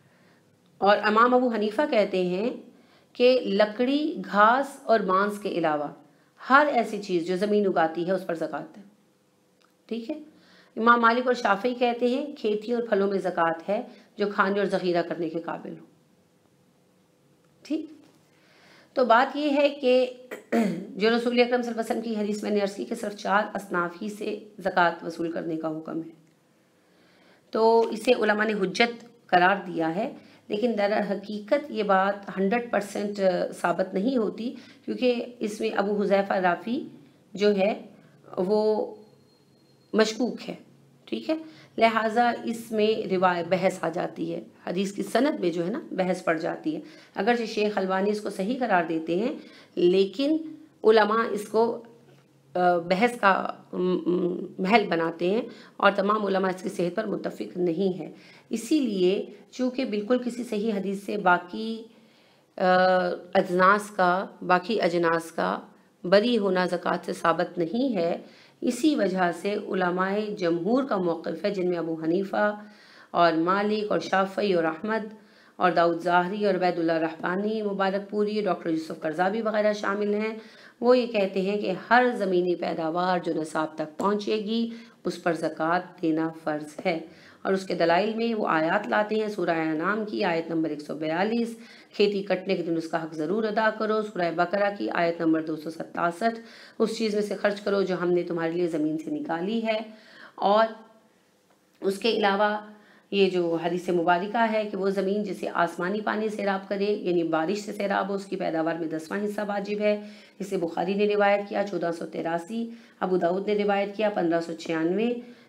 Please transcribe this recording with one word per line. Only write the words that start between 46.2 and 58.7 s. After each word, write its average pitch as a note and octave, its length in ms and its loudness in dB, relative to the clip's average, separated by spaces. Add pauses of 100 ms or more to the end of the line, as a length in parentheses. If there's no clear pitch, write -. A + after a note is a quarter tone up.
पड़ E3 180 0
जाती D#3+ 320 -4
है। D#3 120 -6 (320)
अगरचे A3+ 320 0
शेख G#3 300 0
अलबानी F#3+ 320 0
इसको G#3 200 -2
सही G3+ 260 -4
करार G#3 300 2
देते E3 320 -2
हैं, B3 220 -2 (380)
लेकिन G3 800 2 (260)
उलमा A3 500 4
इसको, A3 380 0
अ, - 120 -8 (720)
बहस F3+ 580 2
का, - 580 2
म, F#3 40 -6
म, F3+ 840 0
महल G3 240 4
बनाते E3+ 420 0
हैं A#3 180 0 (320)
और G3 160 4
तमाम G3+ 280 2
उलमा F#3+ 260 2
इसकी F3+ 200 -6
सेहत F3 260 -2
पर A3 100 -2
मुत्तफिक F#3+ 520 -6
नहीं F3+ 360 0
है। D3+ 200 -8 (380)
इसीलिए G#3+ 840 0 (160)